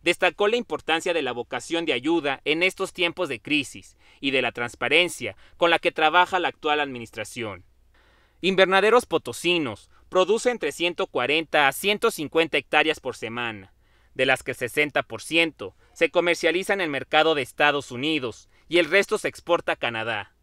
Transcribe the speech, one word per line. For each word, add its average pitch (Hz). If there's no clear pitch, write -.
destacó 175
la 220
importancia 165
de 165
la 127
vocación 131
de 151
ayuda 143
en 160
estos 190
tiempos 170
de 123
crisis 139
y 139
de 131
la 120
transparencia 123
con 170
la 165
que 170
trabaja 175
la 165
actual 151
administración. 117
Invernaderos 190
Potosinos 156
produce 190
entre 175
ciento 175
cuarenta 147
a 135
ciento 208
cincuenta 160
hectáreas 151
por 123
semana, 113
de 131
las 160
que 135
el 123
sesenta 143
por 113
ciento 156
se 165
comercializa 175
en 196
el 170
mercado 151
de 143
Estados 143
Unidos 127
y 156
el 165
resto 196
se -
exporta 165
a -
Canadá. 113